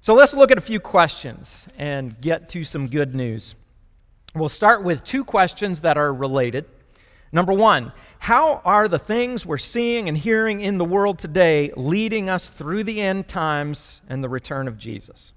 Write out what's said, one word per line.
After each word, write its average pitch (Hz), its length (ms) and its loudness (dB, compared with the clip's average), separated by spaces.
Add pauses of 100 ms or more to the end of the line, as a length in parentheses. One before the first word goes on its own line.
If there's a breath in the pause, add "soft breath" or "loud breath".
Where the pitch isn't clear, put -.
So 220 120 4
let's 277 220 8
look 269 160 8
at 226 80 6
a - 20 -10
few 220 180 -6
questions - 840 -2 (140)
and 135 420 -8
get 160 280 -4
to 170 140 -10
some 139 260 -8
good 135 260 -4
news. 117 400 -8 (800)
We'll 156 140 -2
start 214 340 2
with 175 200 -2
two 269 220 -6
questions 185 540 0
that 156 180 2
are 147 160 0
related. 131 520 -2 (680 soft breath)
Number 180 220 0
one, 180 380 2 (280 soft breath)
how 277 440 2
are 208 240 4
the 170 120 0
things 240 480 -4
we're 151 100 -4
seeing 233 500 -4
and 156 80 -2
hearing 220 460 0
in 202 160 -2
the 175 80 2
world 196 320 0
today 156 580 2
leading 196 540 -2
us 185 180 -4
through 175 360 -6
the 214 180 -6
end 190 260 -2
times 147 800 -6
and 131 160 -8
the 127 60 -6
return 135 380 -8
of 113 100 -10
Jesus? 107 600 -16